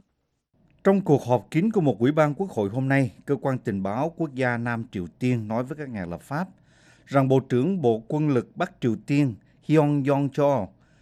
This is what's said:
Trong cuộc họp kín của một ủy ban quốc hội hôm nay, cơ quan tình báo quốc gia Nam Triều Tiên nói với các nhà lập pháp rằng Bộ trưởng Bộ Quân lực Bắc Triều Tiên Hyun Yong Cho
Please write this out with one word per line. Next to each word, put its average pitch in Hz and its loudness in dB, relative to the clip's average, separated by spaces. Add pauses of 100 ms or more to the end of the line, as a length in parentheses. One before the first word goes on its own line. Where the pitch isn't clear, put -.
(840)
Trong 196 4
cuộc 147 2
họp 123 0
kín 196 2
của 208 2
một 120 2
ủy 127 4
ban 151 2
quốc 190 -4
hội 101 -2
hôm 131 -2
nay, 135 2 (140)
cơ 143 -2
quan 131 -2
tình 98 -4
báo 123 -4
quốc 151 -6
gia 123 -2
Nam 117 -4
Triều 87 -6 (120)
Tiên 123 -2
nói 113 -2
với 143 -10
các 143 -10
nhà 101 -8
lập 85 -8
pháp 170 -6 (600)
rằng 135 2
Bộ 135 4
trưởng 151 -2
Bộ 113 0
Quân 151 -2
lực 120 -2
Bắc 175 -4 (100)
Triều 113 0 (100)
Tiên 143 0 (280)
Hyun 147 2
Yong 139 0
Cho 139 0 (340)